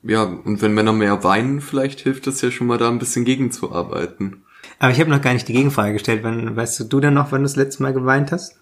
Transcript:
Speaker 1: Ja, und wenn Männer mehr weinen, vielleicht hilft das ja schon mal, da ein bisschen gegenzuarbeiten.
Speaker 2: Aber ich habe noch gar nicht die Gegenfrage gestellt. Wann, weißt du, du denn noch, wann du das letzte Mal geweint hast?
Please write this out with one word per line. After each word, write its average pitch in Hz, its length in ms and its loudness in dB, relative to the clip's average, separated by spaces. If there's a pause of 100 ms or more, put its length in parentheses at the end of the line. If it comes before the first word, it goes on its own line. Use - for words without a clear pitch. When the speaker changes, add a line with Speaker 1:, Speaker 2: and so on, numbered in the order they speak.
Speaker 1:
Ja, 110 200 0
und 98 380 -4
wenn 107 120 2
Männer 107 200 2
mehr 101 300 0
weinen, 123 380 2
vielleicht 139 400 -4
hilft 135 260 -4
das 131 140 -4
ja 127 100 0
schon 123 160 -2
mal, 117 100 2
da 117 120 2
ein 120 100 0
bisschen 117 260 -2
gegenzuarbeiten. 98 1160 -4 (360)
Speaker 2:
Aber 127 120 6
ich 123 80 2
habe 156 100 4
noch 139 120 4
gar 127 120 2
nicht 117 140 -2
die 113 60 -4
Gegenfrage 120 400 2
gestellt. 107 300 -2
Wann, 113 320 -4
weißt 113 240 -4
du, - 60 -6
du 139 140 2
denn 143 140 4
noch, 143 180 2
wann 135 100 0
du 143 60 0
das 139 80 -4
letzte 135 280 0
Mal 135 100 -2
geweint 131 380 0
hast? - 300 -8